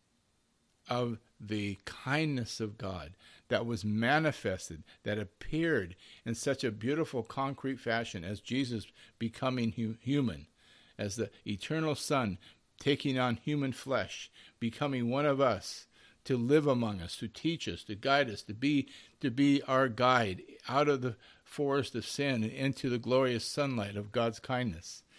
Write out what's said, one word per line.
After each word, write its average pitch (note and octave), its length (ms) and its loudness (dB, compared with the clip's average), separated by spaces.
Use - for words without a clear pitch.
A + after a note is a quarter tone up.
of B2 300 0
the G#2 460 -4
kindness C#3 800 -2
of G#2 160 -6
God F2+ 360 -8
that A#2 160 2
was A2+ 180 -4
manifested, A2 1000 0
that G#2+ 160 -2
appeared A#2+ 800 -2
in A#2 80 -2
such C3+ 300 0
a A#2+ 80 2
beautiful, B2 520 -2
concrete C3+ 580 -4
fashion A2+ 420 -2
as G2+ 160 -6
Jesus A#2+ 480 -2
becoming A#2 540 0
hu-, A2+ 260 -4
human, B2 480 0
as G#2 200 -4
the G#2 120 -2
eternal D#3 480 -2
Son A#2+ 440 0
taking C#3 380 2
on B2 200 2
human C#3+ 340 -2
flesh, - 580 -4
becoming A#2+ 500 0
one C#3 160 2
of C#3 160 4
us, - 460 2
to C3 140 2
live C#3+ 300 4
among A#2 340 2
us, - 140 -8
to A#2 120 -8
teach - 400 -4
us, F2 160 -6
to G#2+ 120 -8
guide C3+ 340 4
us, G2+ 140 -8
to - 100 -10
be, C#3 340 2
to C3+ 120 0
be C#3 320 4
our C3 260 4
guide A#2 540 4
out C#3+ 180 4
of C#3 140 4
the B2 140 -2
forest C#3 520 0
of G#2+ 100 -4
sin C3+ 380 0
and A2+ 80 -2
into C3+ 360 -2
the A#2+ 120 0
glorious B2 460 2
sunlight A#2+ 500 -2
of G2+ 160 -6
God's A#2 280 2
kindness, B2 640 -4